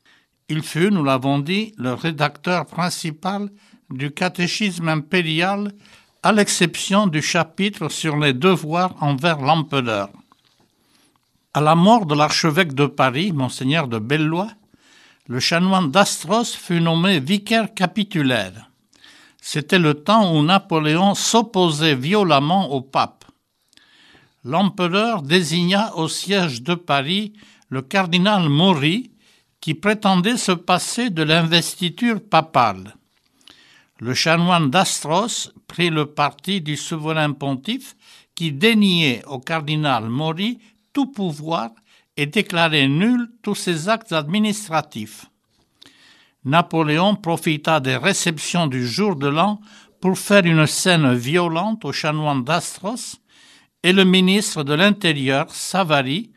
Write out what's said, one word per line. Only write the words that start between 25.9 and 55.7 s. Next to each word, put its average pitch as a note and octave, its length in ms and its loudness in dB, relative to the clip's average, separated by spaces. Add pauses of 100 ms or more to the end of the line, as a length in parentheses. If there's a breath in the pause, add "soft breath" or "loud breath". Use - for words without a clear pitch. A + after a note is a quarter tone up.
au D#3+ 100 -2
siège E3 540 -2
de E3 120 -2
Paris F3 600 -2 (340 soft breath)
le C3 140 -6
cardinal F3+ 640 0
Maury, E3 640 2 (480 soft breath)
qui D#3 140 -6
prétendait G3+ 640 0
se G#3 160 -2
passer F3+ 560 -2
de E3 120 -4
l'investiture E3+ 1040 0
papale. A2+ 720 0 (1040 soft breath)
Le A2+ 140 -6
chanoine E3+ 560 2
d'Astros F3+ 800 -2 (160)
prit E3+ 220 -2
le D#3 160 0
parti D3 560 -4
du D3 160 -6
souverain D#3 560 -4
pontife C#3+ 640 -8 (380 soft breath)
qui D#3+ 180 -6
déniait F3 760 2
au C#3 120 -10
cardinal D3 680 -2
Maury D#3+ 520 -4 (340 soft breath)
tout C#4 160 0
pouvoir E3 600 -6 (480 soft breath)
et D3 80 0
déclarait D#3 640 0
nuls A#3 400 2 (120)
tous G#3 140 -2
ses E3+ 320 -4
actes A3 240 -4
administratifs. D#3+ 1160 -4 (1160 soft breath)
Napoléon E3 720 2
profita D#3+ 640 0
des C3 160 0
réceptions E3+ 720 -2
du B2+ 180 -2
jour E3+ 300 -2
de C#3 120 -2
l'an F#3 340 0 (400 loud breath)
pour F#3 180 0
faire G3+ 240 4
une D#3+ 240 4
scène D#3 460 2
violente E3+ 720 -2
au C#3 80 -6
chanoine D3+ 500 -2
d'Astros F3 800 -6 (640 soft breath)
et F3+ 100 4
le F#3+ 100 4
ministre F#3 600 2
de C#3 100 -2
l'Intérieur, D#3 840 0
Savary, D#3 800 -2